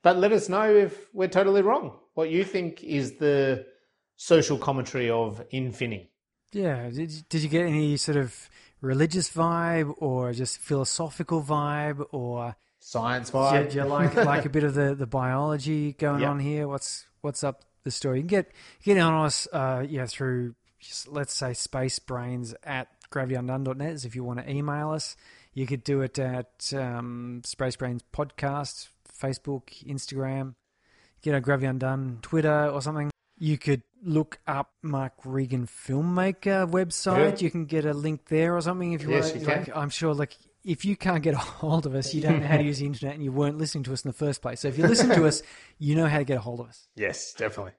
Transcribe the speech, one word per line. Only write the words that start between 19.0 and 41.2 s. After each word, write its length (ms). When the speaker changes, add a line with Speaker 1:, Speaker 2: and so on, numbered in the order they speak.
Speaker 2:
us, 260
uh, 340
yeah, 200
through, 480
just, 280
let's 260
say, 160
spacebrains 1040
at 240
gravityundone 540
dot 120
net 160
is 120
if 100
you 100
wanna 240
email 440
us. 240
You 120
could 160
do 200
it 180
at, 520
um, 720
Space 300
Brains 280
Podcast, 760
Facebook, 720
Instagram. 680
Get 140
on 80
Gravity 240
Undone, 560
Twitter 480
or 100
something. 300
You 180
could 240
look 420
up 240
Mark 320
Regan 420
Filmmaker 1040
website. 720
Speaker 1:
Yeah. 60
Speaker 2:
You 40
can 160
get 180
a 80
link 360
there 280
or 40
something 320
if 100
you 80
Speaker 1:
Yes, 220
Speaker 2:
want. 100
Speaker 1:
you 60
Speaker 2:
Like, 160
Speaker 1:
can. 100
Speaker 2:
I'm 160
sure, 240
like, 220
if 200
you 120
can't 280